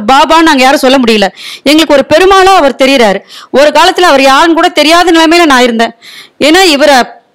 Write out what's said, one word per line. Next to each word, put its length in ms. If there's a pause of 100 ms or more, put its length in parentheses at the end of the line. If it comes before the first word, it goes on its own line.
பாபான்னு 340
நாங்க 220
யாரும் 160
சொல்ல 180
முடியல. 300 (360)
எங்களுக்கு 300
ஒரு 200
பெருமாளா 420
அவர் 200
தெரியறாரு. 440 (320)
ஒரு 180
காலத்துல 320
அவர் 200
யாருன்னு 320
கூட 160
தெரியாத 420
நிலைமையில 340
நான் 180
இருந்தேன். 300 (460)
ஏன்னா 240
இவரை, 320 (400)